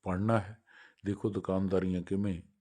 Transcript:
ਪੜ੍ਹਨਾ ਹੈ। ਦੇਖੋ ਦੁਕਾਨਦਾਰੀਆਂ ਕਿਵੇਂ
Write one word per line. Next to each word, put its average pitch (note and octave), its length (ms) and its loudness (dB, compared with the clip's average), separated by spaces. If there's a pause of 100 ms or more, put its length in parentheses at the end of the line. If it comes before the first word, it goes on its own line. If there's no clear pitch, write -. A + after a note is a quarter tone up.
ਪੜ੍ਹਨਾ G#2 360 2
ਹੈ। G2 180 -8 (480)
ਦੇਖੋ G2+ 240 0
ਦੁਕਾਨਦਾਰੀਆਂ F#2+ 720 0
ਕਿਵੇਂ F#2+ 400 -2 (200)